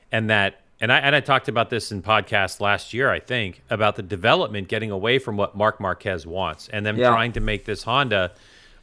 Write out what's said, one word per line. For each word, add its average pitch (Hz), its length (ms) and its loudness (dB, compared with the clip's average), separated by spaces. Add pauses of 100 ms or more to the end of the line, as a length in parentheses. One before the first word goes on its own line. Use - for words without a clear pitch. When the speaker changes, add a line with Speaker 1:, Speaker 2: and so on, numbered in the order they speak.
(120)
Speaker 1:
And 110 180 0
that, 101 300 2 (220)
and 113 100 2
I, 143 60 6
and 139 180 2
I 139 40 4
talked 131 280 0
about 117 220 0
this 117 220 -4
in 98 100 -6
podcast 104 580 0
last 101 340 0
year, 123 160 0
I 85 100 0
think, 110 500 -6
about 104 260 2
the 113 60 -10
development 104 680 0
getting 110 220 -4
away 104 280 0
from 117 200 -4
what 101 180 -2
Marc 107 240 2
Marquez 90 460 -4
wants 85 420 -6
and 104 180 -6
them 107 120 -2
Speaker 2:
Yeah. 123 120 4
Speaker 1:
trying 117 220 2
to 117 80 -4
make 107 240 -2
this 104 200 -6
Honda 113 480 0 (500)